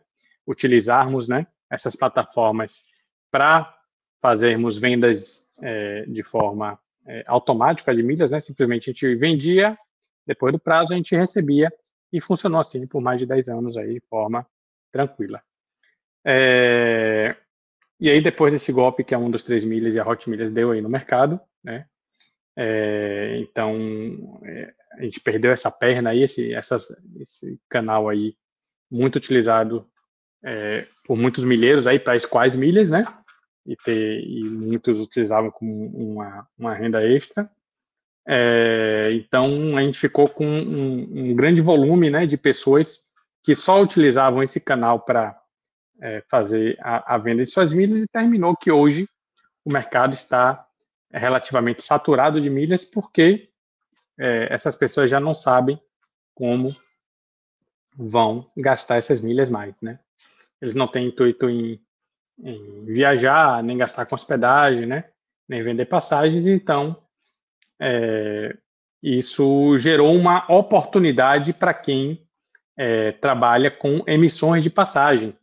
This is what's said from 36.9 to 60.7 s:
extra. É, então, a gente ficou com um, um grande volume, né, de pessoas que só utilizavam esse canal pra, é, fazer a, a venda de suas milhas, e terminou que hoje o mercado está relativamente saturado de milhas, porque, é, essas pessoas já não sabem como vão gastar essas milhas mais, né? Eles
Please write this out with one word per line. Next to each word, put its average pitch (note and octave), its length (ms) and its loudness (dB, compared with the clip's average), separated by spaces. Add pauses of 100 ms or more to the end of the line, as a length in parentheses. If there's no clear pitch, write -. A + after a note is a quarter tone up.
extra. C#3+ 420 0 (800)
É, A2+ 840 2
então, C#3 640 -2
a C#3 60 2
gente C#3 180 -2
ficou D3 280 4
com - 160 -6
um, C#3 840 -4
um A#2+ 60 -2
grande D#3+ 260 4
volume, D#3 480 4
né, D#3 160 2
de C#3+ 100 -2
pessoas - 720 0 (360)
que D3+ 100 4
só F#3+ 260 4
utilizavam C3+ 640 4
esse C3 180 -4
canal A#2 380 0
pra, A2+ 420 -2 (600)
é, G#2+ 280 -12
fazer A2 520 0
a, A#2 340 -4
a A#2 40 0
venda A#2 260 -2
de B2 80 -8
suas F3 200 2
milhas, G3+ 300 2
e G#3 60 -4
terminou A3+ 480 2
que - 160 0
hoje D3 360 4 (560)
o D3 80 -4
mercado C3 400 0
está C3 540 -2 (460)
relativamente A#2+ 720 -2
saturado D3+ 580 0
de C#3+ 100 -2
milhas, D#3 340 -2
porque, G3 640 2 (720)
é, A#2+ 340 -2
essas C3+ 220 -4
pessoas C3+ 340 0
já C#3 120 2
não D#3 140 -4
sabem C3 460 0 (540)
como B2+ 400 -4 (1200)
vão A#2 480 -2 (120)
gastar C3 400 -2
essas A#2 240 0
milhas B2 280 0
mais, G#2 340 -8
né? A2+ 180 -12 (600)
Eles A#2 140 -8